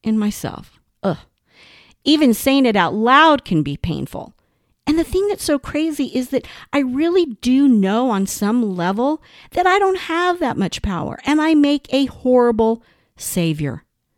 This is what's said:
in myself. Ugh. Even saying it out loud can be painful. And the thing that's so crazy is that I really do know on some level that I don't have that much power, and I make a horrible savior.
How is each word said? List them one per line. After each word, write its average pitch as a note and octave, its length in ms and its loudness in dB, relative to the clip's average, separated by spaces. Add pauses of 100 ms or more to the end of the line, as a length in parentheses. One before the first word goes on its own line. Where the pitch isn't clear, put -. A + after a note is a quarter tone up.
in A3 160 -2
myself. - 600 -8 (240)
Ugh. E3+ 140 -2 (840)
Even D4 300 4
saying C4+ 320 2
it A3 100 2
out E3+ 180 2
loud C#4 520 4
can D#3 180 0
be C#3+ 140 -6
painful. - 560 -8 (520)
And D#4 140 0
the E4 60 0
thing G4 220 -2
that's G4+ 160 -4
so C#4+ 160 0
crazy D4+ 460 -4
is B3 240 -6
that - 180 -4 (260)
I C#4+ 60 2
really D#4+ 460 0
do C4 420 2
know A3 420 2
on G3 160 0
some G#3+ 500 -2
level G3+ 460 -2 (300)
that F4+ 160 0
I F#4+ 120 2
don't F#4+ 200 0
have F4 400 -2
that C4 180 -4
much F#3 240 -4
power, F#3 440 -6
and D4+ 140 2
I D#4+ 140 2
make C#4+ 400 2
a C4+ 120 2
horrible A#3 800 2 (320)
savior. D3+ 680 -4 (340)